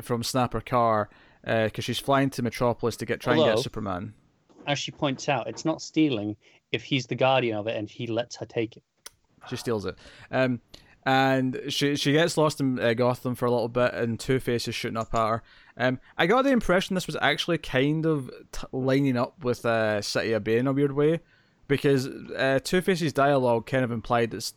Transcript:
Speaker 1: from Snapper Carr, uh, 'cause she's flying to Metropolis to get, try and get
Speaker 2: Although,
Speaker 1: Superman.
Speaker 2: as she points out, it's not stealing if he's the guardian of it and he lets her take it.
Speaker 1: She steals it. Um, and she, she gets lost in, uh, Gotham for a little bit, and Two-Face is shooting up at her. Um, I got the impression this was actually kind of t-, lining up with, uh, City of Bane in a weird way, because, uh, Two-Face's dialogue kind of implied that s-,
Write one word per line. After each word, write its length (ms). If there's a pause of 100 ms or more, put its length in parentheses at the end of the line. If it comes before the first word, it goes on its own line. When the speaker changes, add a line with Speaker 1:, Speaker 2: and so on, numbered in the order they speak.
Speaker 1:
from 220
Snapper 380
Carr, 480 (360)
uh, 280
'cause 100
she's 160
flying 320
to 100
Metropolis 560
to 80
get, 140
try 140
and 100
get 60
Speaker 2:
Although, 120
Speaker 1:
Superman. 520 (520)
Speaker 2:
as 140
she 120
points 380
out, 180
it's 180
not 160
stealing 540 (360)
if 120
he's 240
the 80
guardian 420
of 100
it 80
and 140
he 180
lets 300
her 80
take 320
it. 60 (640)
Speaker 1:
She 80
steals 280
it. 120 (320)
Um, 320 (420)
and 560 (100)
she, 260
she 160
gets 260
lost 240
in, 180
uh, 140
Gotham 400
for 140
a 40
little 180
bit, 260
and 240
Two-Face 480
is 80
shooting 220
up 180
at 140
her. 140 (320)
Um, 240 (160)
I 120
got 160
the 80
impression 420
this 140
was 160
actually 340
kind 480
of 240 (220)
t-, 200
lining 460
up 260
with, 220
uh, 380
City 300
of 100
Bane 160
in 80
a 60
weird 180
way, 300 (460)
because, 400
uh, 560
Two-Face's 500
dialogue 520
kind 180
of 80
implied 380
that 80
s-, 200